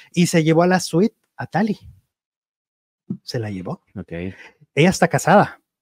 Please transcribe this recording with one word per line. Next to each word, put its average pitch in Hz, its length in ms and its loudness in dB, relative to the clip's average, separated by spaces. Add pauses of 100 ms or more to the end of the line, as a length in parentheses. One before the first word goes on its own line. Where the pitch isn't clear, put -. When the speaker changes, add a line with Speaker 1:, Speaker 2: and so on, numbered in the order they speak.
(140)
Speaker 1:
Y 175 140 2
se 165 160 0
llevó 160 200 2
a 180 40 2
la 185 140 0
suite 185 340 -2 (220)
a 123 100 -10
Tali. 202 320 -4 (1400)
Se - 160 -8
la 107 120 -8
llevó. 92 300 -12 (140)
Speaker 2:
Ok. 95 160 -14 (640)
Speaker 1:
Ella 165 140 4
está - 180 2
casada. 160 540 2 (200)